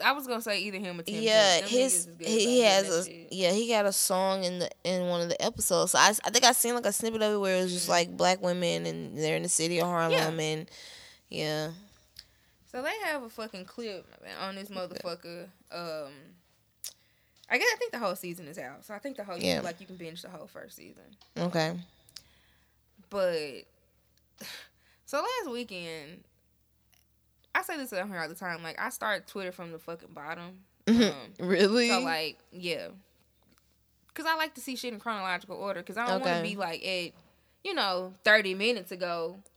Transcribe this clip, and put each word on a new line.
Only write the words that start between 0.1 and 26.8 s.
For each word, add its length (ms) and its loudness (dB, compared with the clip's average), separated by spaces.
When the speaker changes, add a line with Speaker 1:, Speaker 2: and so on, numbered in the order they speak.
Speaker 1:
was 140 -6
gonna 140 -2
say 180 -2
either 200 -4
him 200 -6
or 40 -8
Tim 180 -4
Speaker 2:
Yeah, 400 8
Speaker 1:
Dunn. 80 -2
Them 0 -
Speaker 2:
his, 240 4
Speaker 1:
niggas 40 4
is 100 0
good 200 -10
Speaker 2:
he, 60 2
Speaker 1:
about 60 6
Speaker 2:
he 60 6
Speaker 1:
doing 80 10
Speaker 2:
has 220 6
Speaker 1:
that 120 2
Speaker 2:
a, 60 0
Speaker 1:
shit. 260 -14
Speaker 2:
yeah, 200 4
he 180 2
got 160 4
a 80 2
song 500 2
in 160 -2
the, 100 -2
in 240 0
one 140 0
of 80 0
the 120 -2
episodes. 500 2
So 80 6
I, 140 10
I 80 -2
think 140 6
I 60 10
seen, 220 2
like, 140 -2
a 60 4
snippet 280 -2
of 120 4
it 40 2
where 220 2
it 40 4
was 100 0
just, 100 -2
Speaker 1:
Mm-hmm. 80 0
Speaker 2:
like, 260 2
black 240 4
women 460 0
and 300 -6
they're 200 0
in 60 -4
the 60 -2
city 300 2
of 80 2
Harlem 520 2
Speaker 1:
Yeah. 60 -2
Speaker 2:
and, 260 -4
yeah. 420 -4
Speaker 1:
So 120 -8
they 80 -4
have 180 -4
a 60 -14
fucking 360 -12
clip 400 -12
on 140 -8
this 140 -12
Speaker 2:
Okay. 100 -14
Speaker 1:
motherfucker. 640 -10
Um, 400 -8
I 80 2
guess, 160 0
I 40 -4
think 160 -4
the 60 -8
whole 180 -2
season 320 -10
is 80 -14
out. 280 -12
So 80 -16
I 60 -12
think 180 -10
the 60 -8
whole, 140 -8
Speaker 2:
Yeah. 240 0
Speaker 1:
like, 180 -8
you 80 -18
can 80 -16
binge 260 -14
the 80 -16
whole 180 -16
first 280 -18
season. 300 -20
Speaker 2:
Okay. 360 0
Speaker 1:
But, 560 -2
<sighs> 60 -14
so 120 -4
last 340 -2
weekend, 720 -10